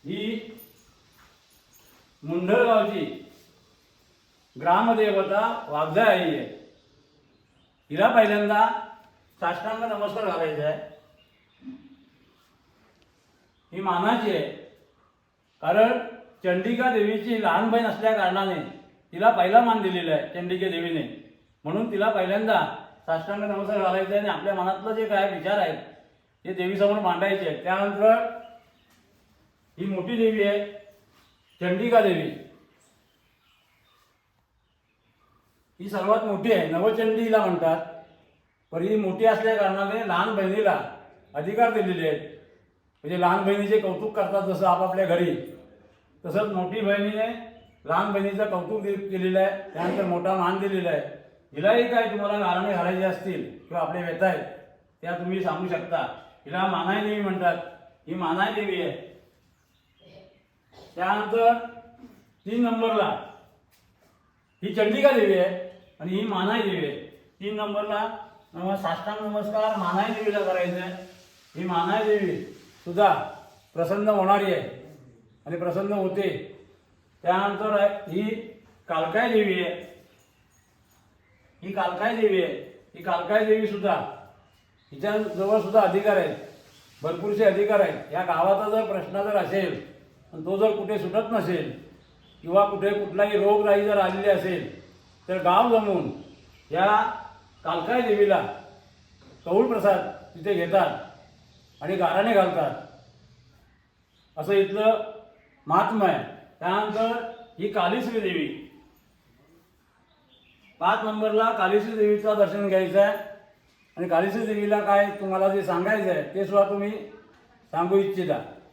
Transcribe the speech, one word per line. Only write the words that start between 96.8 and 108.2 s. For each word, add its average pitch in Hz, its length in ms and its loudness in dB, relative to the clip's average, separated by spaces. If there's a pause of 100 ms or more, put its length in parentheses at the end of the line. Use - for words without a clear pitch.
कालकाय 175 360 -2
देवीला 202 400 4 (1040)
कौल 202 220 2
प्रसाद 202 400 0 (280)
तिथे 180 180 -4
घेतात - 1300 -4
आणि 175 140 -4
गाराणे 185 380 2
घालतात, 180 380 2 (1700)
असं 170 160 -2
इथलं 202 480 4 (680)
महात्म्य 196 400 2
आहे. 151 160 0 (380)
त्यानंतर 208 500 -2 (480)
ही 196 120 -4
कालीश्री 226 480 -2
देवी, 175 280 -2 (2250)